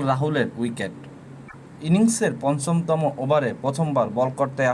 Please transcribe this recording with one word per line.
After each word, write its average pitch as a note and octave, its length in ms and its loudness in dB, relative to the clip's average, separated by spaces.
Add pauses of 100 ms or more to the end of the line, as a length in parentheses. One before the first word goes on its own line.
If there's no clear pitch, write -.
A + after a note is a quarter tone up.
(100)
রাহুলের C3+ 380 0 (120)
উইকেট। A2 340 -4 (960)
ইনিংসের G#3 440 4 (100)
পঞ্চমতম E3 600 0 (220)
ওভারে C#3 260 2 (120)
প্রথমবার C3+ 440 0 (120)
বল C3 200 2
করতে C3+ 240 -2 (120)